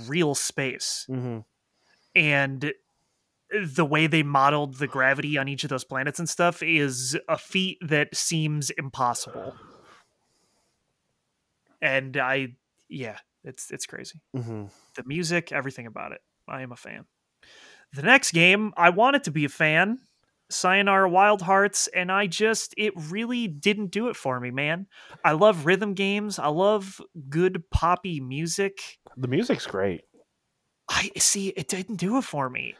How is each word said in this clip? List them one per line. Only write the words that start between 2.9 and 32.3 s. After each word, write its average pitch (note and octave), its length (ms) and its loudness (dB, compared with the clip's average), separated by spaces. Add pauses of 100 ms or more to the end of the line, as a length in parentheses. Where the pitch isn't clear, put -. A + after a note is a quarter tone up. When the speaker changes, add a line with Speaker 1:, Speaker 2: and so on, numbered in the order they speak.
Speaker 1:
the F3 360 0
way D#3 220 4
they D#3 160 4
modeled C#3+ 520 2
the C#3 120 -4
gravity C#3 500 2
on C3+ 100 -2
each C#3 160 -6
of C#3+ 80 -6
those C3 140 -4
planets C3+ 340 -6
and E3 100 -4
stuff F3 320 0
is D3 560 0 (120)
a D#3 80 0
feat - 440 -4
that D3+ 340 -2
seems D3+ 560 -2
impossible. - 840 -4 (2250)
And C3+ 360 -2
I, C3 380 -2 (340)
yeah, A#2 280 -12 (260)
it's, - 280 -14
it's - 140 -10
crazy. - 360 -16 (140)
Speaker 2:
Mm-hmm. A2+ 300 -8 (300)
Speaker 1:
The B2+ 100 -12
music, E3 460 -2
everything C3+ 340 -6
about - 280 -12
it. - 80 -18 (260)
I C3 140 -10
am B2 100 -12
a - 60 -16
fan. - 280 -16 (880)
The C#3 100 -10
next C4 280 6
game, F#3 460 4
I E3+ 120 10
wanted B3+ 360 4
to E3 60 -4
be D3 140 0
a C#3 40 -2
fan, E3+ 500 2 (500)
Sayonara F#3+ 600 4
Wild G3 320 6
Hearts, G3 460 2
and F3+ 240 -2
I G3+ 160 2
just, G#3+ 500 0
it G#3+ 180 0
really A3 520 -4
didn't G3 440 0
do A3+ 160 -2
it A3 80 -4
for B2+ 240 -4
me, B2 120 -6
man. D3+ 360 -4 (360)
I D#3 100 6
love E3+ 320 4
rhythm F#3+ 280 2
games. G3 460 -2
I C#3 80 0
love G3 520 0 (300)
good F3 400 0
poppy E3+ 500 0
music. E3 800 -6 (180)
Speaker 2:
The B2+ 100 -4
music's G3+ 400 0
great. F#2+ 340 -2 (880)
Speaker 1:
I, - 280 -2
see, G3 320 0
it - 200 -6
didn't F#3+ 260 -6
do G3 220 0
it B3+ 60 0
for C3+ 260 -4